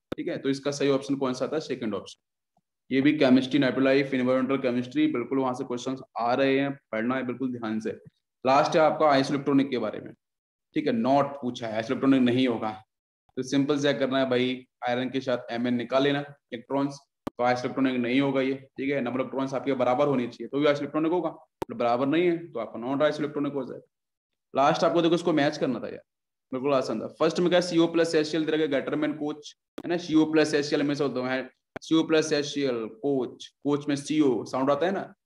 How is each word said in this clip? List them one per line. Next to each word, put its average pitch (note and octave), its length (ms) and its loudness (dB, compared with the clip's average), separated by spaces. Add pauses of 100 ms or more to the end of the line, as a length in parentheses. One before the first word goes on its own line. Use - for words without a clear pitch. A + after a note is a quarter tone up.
(180)
ठीक D3+ 100 -8
है। E3 100 -6
तो C#3 120 -2
इसका C3+ 220 -2
सही C#3 180 0
option C#3 260 0
कौन C3+ 180 -2
सा B2+ 140 -4
था? D3+ 140 -4
Second A#2+ 340 -6
option। - 240 -12 (720)
ये C3 100 2
भी D3 120 4
chemistry, C3+ 460 4
नेटो C3 220 0
life, C#3 320 2
environmental B2+ 460 0
chemistry, B2 540 0
बिल्कुल B2 260 -2
वहां B2+ 140 -2
से C3+ 100 -8
क्वेश्चंस C3 380 -6 (180)
आ A#2 140 0
रहे C3+ 260 2
हैं, C#3 120 0 (200)
पढ़ना A2+ 240 -2
है C3 100 -4
बिल्कुल B2 260 -4
ध्यान A2 280 -4
से। A2 120 -4 (540)
Last D3 300 4
है E3 60 6
आपका D3+ 280 4
isoelectronic C3+ 600 2
के B2+ 80 -2
बारे G#2+ 220 -4
में, - 140 -16 (600)
ठीक C#3+ 120 0
है, C3 60 0
नॉट C3 320 2 (160)
पूछा A#2+ 260 -6
है, A2 80 -6
आइसोइलेक्ट्रॉनिक B2+ 480 2
नहीं B2 240 4
होगा, A2 220 -2 (680)
तो C3 60 -4
सिंपल C#3 340 0
से C#3 60 -2
क्या C#3+ 160 2
करना C3 200 0
है C3+ 100 0
भाई, B2+ 360 0 (220)
iron B2 220 -2
के C3 120 -4
साथ B2+ 300 -4
एमएन B2 240 0
निकाल B2 280 0
लेना C#3+ 160 2 (340)
electrons, C#3 460 -4 (300)
तो - 140 -4
isoelectronic B2+ 580 0
नहीं A#2+ 200 2
होगा C#3 200 2
ये, C3 120 0 (240)
ठीक C3+ 140 -4
है। C#3 100 -2
नंबर B2 180 -4
ऑफ - 0 -
इलेक्ट्रॉन्स C3 340 -4
आपके C3+ 220 -2
बराबर B2 320 2
होनी B2+ 200 0
चाहिए, A#2 200 -12
तो C3+ 120 -4
भी D3 80 4
आइसोइलेक्ट्रॉनिक D3 440 0
होगा, E3 180 -2 (380)
तो A#2+ 80 -10
बराबर A#2+ 320 2
नहीं D#3+ 180 2
है, E3+ 120 2 (100)
तो - 120 -8
आपका A2 200 -8
नॉन C3+ 220 -2
आइसोइलेक्ट्रॉनिक D3 520 0
हो C#3 120 -4
जाएगा। - 200 -14 (680)
Last C#3+ 300 4
आपको E3 180 4
देखो E3 140 4
इसको E3+ 180 0
match D3 240 2
करना C3 220 -4
था - 80 -10
यार, - 140 -12 (500)
बिल्कुल C3 220 0
आसान C3 280 0
था। A#2 60 -8 (120)
First E3 200 2
में F3+ 100 2
क्या, F3+ 120 4
सीओ E3+ 260 2
प्लस E3 280 0
एचसीएल D#3 300 0
दे D#3 60 -2
रखा D#3 120 0
है, D3+ 80 0
Gutterman D3 420 -2
coach, D3 420 -10 (220)
है - 120 -10
ना, F3 80 -2
सीओ D#3 340 4
प्लस D3+ 220 4
एचसीएल D3 280 0
हमेशा C#3+ 220 0
होता B2+ 260 -2
है, C3 200 -4 (320)
सीओ D#3+ 260 2
प्लस D#3 260 2
एचसीएल C#3+ 520 -2 (180)
coach, C3+ 440 -2 (160)
coach C#3+ 240 0
में C#3+ 80 0
सीओ C#3 500 2
sound C3+ 260 0
आता D3 140 2
है F#3 60 0
ना, - 220 -6 (120)